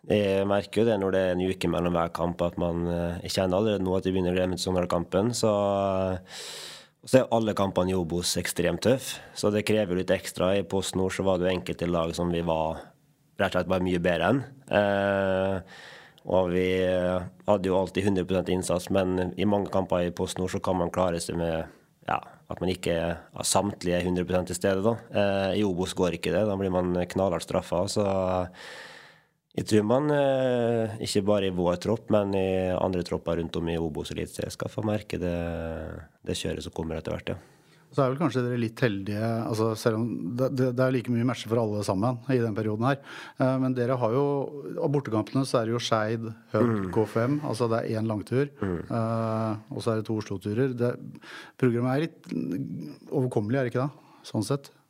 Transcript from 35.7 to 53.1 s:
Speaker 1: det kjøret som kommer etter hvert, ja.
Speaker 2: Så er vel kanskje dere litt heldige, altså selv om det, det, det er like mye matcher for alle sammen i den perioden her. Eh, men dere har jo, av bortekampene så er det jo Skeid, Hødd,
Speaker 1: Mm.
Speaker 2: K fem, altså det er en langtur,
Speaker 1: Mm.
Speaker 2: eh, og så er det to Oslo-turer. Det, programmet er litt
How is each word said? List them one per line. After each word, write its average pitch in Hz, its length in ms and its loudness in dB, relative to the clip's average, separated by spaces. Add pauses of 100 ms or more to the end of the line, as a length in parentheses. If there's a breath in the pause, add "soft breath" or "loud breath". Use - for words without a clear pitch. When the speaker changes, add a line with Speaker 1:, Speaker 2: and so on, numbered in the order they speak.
Speaker 1:
det 87 100 -2
kjøret 80 300 -4
som 92 80 -10
kommer 80 260 -4
etter 82 140 -6
hvert, 87 160 -6
ja. 95 80 -4 (580 loud breath)
Speaker 2:
Så 143 80 2
er 127 80 4
vel 139 80 -4
kanskje 127 240 0
dere 123 160 -2
litt 113 240 -2
heldige, 104 400 0
altså 113 460 0 (100)
selv 110 220 2
om 110 340 -2
det, 127 220 0
det, 127 180 2
det 127 80 2
er 131 80 4
like 123 240 0
mye 117 140 2
matcher - 180 -4
for 113 160 2
alle 104 240 0
sammen 107 300 2 (100)
i 127 160 4
den 113 100 0
perioden 107 360 0
her. 135 80 2 (420 loud breath)
Eh, 131 240 2
men 127 160 0
dere 123 180 2
har 120 140 2
jo, 135 140 2 (580)
av 160 80 2
bortekampene 131 560 0
så 131 140 2
er 110 80 0
det 117 80 0
jo - 20 -2
Skeid, 113 480 0 (240)
Hødd, 117 220 4
Speaker 1:
Mm. 98 180 0
Speaker 2:
K 110 160 4
fem, 120 300 2 (100)
altså 113 240 0
det 113 220 0
er 110 80 0
en 113 100 0
langtur, 120 400 0 (100)
Speaker 1:
Mm. 90 200 0 (100)
Speaker 2:
eh, 113 640 0 (140)
og - 80 -8
så 117 140 0
er 110 100 2
det 107 80 -8
to 110 80 0
Oslo-turer. 104 560 -2
Det, 120 220 0 (600 loud breath)
programmet 123 380 2
er 143 140 2
litt - 260 -12 (800)